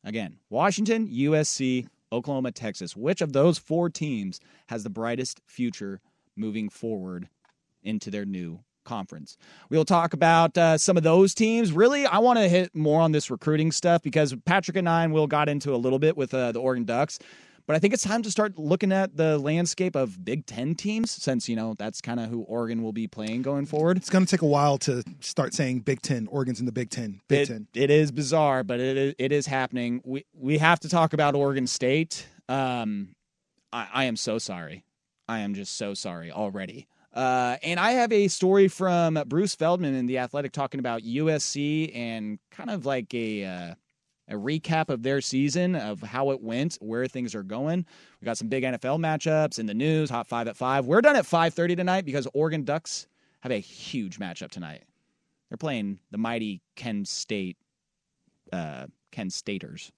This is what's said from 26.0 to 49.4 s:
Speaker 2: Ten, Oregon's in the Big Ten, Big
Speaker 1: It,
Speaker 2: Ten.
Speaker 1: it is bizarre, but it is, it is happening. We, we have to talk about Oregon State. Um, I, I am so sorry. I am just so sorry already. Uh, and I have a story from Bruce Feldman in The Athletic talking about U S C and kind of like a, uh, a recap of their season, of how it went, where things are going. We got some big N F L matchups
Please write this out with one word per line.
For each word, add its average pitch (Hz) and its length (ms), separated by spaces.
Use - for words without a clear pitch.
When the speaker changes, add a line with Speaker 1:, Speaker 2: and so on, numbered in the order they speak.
Speaker 2:
Ten, 117 240
Oregon's 127 320
in 127 80
the 117 40
Big 117 200
Ten, 104 360
Big 143 120
Speaker 1:
It, 143 80
Speaker 2:
Ten. 110 260
Speaker 1:
it 139 160
is 147 220
bizarre, 139 520
but 120 160
it 131 180
is, 139 200
it 135 140
is 147 160
happening. 127 580
We, 131 260
we 147 280
have 165 220
to 160 80
talk 160 240
about 147 200
Oregon 139 320
State. 139 640
Um, 117 680
I, 113 180
I 131 120
am 120 120
so 110 220
sorry. 87 460
I 113 120
am 101 160
just 98 200
so 101 200
sorry 85 360
already. 98 540
Uh, 127 480
and 170 160
I 220 140
have 240 200
a 202 140
story 190 400
from 170 580
Bruce 170 300
Feldman 160 400
in 127 100
The 127 140
Athletic 131 320
talking 139 280
about 117 240
U 143 280
S 151 120
C 151 500
and 113 440
kind - 180
of 185 160
like 127 300
a, 110 280
uh, 90 300
a 107 60
recap 156 560
of 120 140
their 135 180
season, 147 540
of 104 260
how 127 300
it 127 100
went, 120 400
where 113 240
things 123 300
are 101 80
going. 143 420
We - 60
got 117 140
some 110 80
big 131 160
N 131 100
F 113 100
L 135 140
matchups 156 640